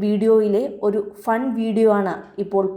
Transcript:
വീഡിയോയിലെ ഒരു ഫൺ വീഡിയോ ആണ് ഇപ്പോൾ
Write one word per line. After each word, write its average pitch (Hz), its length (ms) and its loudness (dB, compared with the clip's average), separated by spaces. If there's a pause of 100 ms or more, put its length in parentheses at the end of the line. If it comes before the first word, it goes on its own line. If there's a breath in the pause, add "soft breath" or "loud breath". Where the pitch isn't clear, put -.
വീഡിയോയിലെ 208 600 2 (220)
ഒരു 208 140 0 (240)
ഫൺ 233 160 0 (200)
വീഡിയോ 220 280 2 (100)
ആണ് 185 160 -2 (300)
ഇപ്പോൾ 196 200 0 (120)